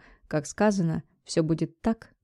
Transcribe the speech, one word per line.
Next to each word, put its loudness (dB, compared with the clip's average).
как -4
сказано, 0
все 0
будет -2
так, -4